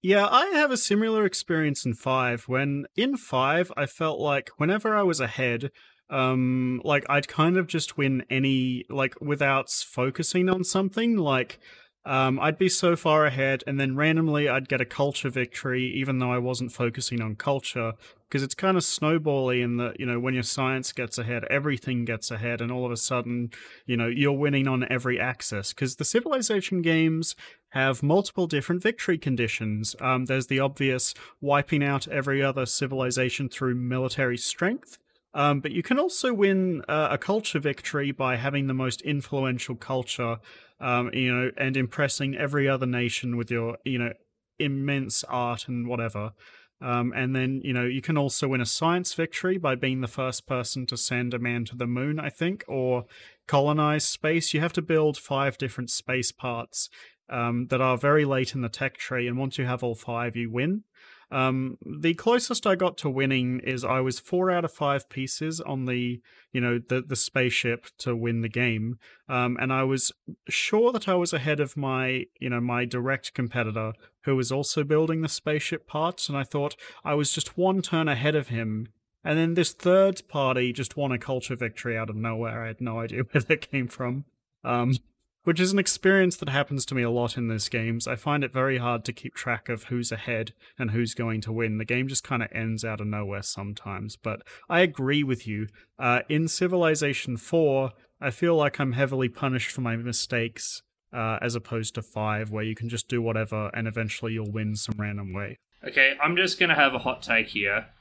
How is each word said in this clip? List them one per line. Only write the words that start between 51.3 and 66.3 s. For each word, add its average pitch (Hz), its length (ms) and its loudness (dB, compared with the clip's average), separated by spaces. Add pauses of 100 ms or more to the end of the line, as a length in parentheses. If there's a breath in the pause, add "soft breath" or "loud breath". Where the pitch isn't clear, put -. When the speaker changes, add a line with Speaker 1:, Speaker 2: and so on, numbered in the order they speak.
Speaker 1:
a 120 40 -4
man 120 280 -2
to 123 100 -12
the 123 100 -4
moon, 135 340 -2
I 156 80 -6
think, 175 400 -4
or 127 380 0 (400 loud breath)
colonize 151 600 2
space. 160 480 0
You 147 60 2
have 165 140 0
to 175 80 0
build 156 340 2
five 139 420 -2
different 123 320 -6
space 127 400 -2
parts, - 580 -6 (400 loud breath)
um, 120 400 -2
that 127 120 2
are 131 160 4
very 147 280 4
late 131 300 0
in 135 60 -4
the 120 80 -2
tech 131 280 -6
tree, 123 300 -4
and 123 120 -2
once 135 200 -4
you 135 60 0
have 127 180 -2
all 120 120 -2
five, 117 420 -4
you 117 140 -4
win. 151 340 0 (460 soft breath)
Um, 131 540 0
the 160 300 -2
closest 233 520 2
I 190 100 4
got 180 220 0
to 151 120 -2
winning 127 500 0
is 127 220 -4
I 131 180 0
was 131 200 0
four 185 300 2
out 175 140 2
of 156 80 -4
five 139 360 0
pieces 156 520 -4
on 135 260 -4
the, 123 340 -2 (320 soft breath)